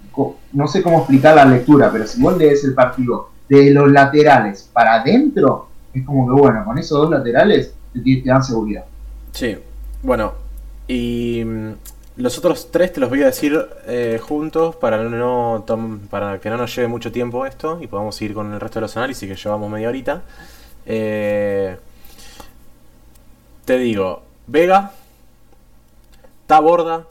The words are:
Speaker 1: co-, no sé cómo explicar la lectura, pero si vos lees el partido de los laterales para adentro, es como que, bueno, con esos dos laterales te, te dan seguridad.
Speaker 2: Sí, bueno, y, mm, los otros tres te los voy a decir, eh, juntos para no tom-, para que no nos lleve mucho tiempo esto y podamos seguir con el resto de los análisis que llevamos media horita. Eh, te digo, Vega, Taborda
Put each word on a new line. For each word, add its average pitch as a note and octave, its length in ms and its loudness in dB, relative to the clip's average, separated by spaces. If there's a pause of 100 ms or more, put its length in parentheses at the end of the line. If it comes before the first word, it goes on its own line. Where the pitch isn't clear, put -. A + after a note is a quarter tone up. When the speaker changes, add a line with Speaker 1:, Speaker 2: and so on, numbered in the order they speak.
(120)
Speaker 1:
co-, - 240 -4 (160)
no C#3+ 160 -2
sé F#3 140 -2
cómo E3+ 160 2
explicar C#3 380 6
la C#3+ 100 10
lectura, C3 440 6
pero A2 160 -4
si A#2+ 160 -4
vos F3+ 160 2
lees C#3+ 280 4
el C3 80 -2
partido B2 560 0 (180)
de C#3 240 8
los C#3+ 180 6
laterales C#3 840 4
para A2+ 220 4
adentro, D#3 760 2 (240)
es C3 120 -6
como C3+ 220 0
que, C3+ 140 4
bueno, A2 240 4
con A#2 120 -4
esos D3+ 260 0
dos D#3+ 60 2
laterales C3+ 640 2 (200)
te, B2 80 -8
te B2+ 240 0
dan B2+ 180 2
seguridad. G#2 400 -4 (480)
Speaker 2:
Sí, A2 260 -6 (460)
bueno, A2+ 300 -2 (560)
y, A#2+ 560 -4
mm, A2+ 240 -8 (480)
los B2 220 -4
otros - 320 -4
tres - 220 0
te D4 60 -10
los B3+ 120 -2
voy C#4 100 0
a C#4 60 4
decir, D#3+ 360 -2 (220)
eh, A#2 360 -4
juntos D#3+ 540 -4
para A2 280 -2
no A#2 640 -4
tom-, A2 320 -6 (100)
para G2+ 300 -6
que G#2+ 100 -10
no A2+ 80 -6
nos A#2+ 180 -8
lleve A#2+ 120 -4
mucho A#2+ 240 -8
tiempo B2 340 -6
esto D#3 340 -10
y D3 60 -14
podamos G#2 300 -8
seguir G#2 180 -10
con G#2+ 180 -10
el G#2 80 -12
resto G#2+ 200 -10
de - 20 -6
los G#2+ 160 -10
análisis A#2+ 320 -10
que F#2+ 60 -12
llevamos G#2 340 -6
media A2 200 -6
horita. C3+ 340 -8 (640)
Eh, G#2 920 -4 (1900)
te B2+ 120 0
digo, G#2 460 -4 (240)
Vega, F3+ 440 2 (1600)
Taborda E3 640 2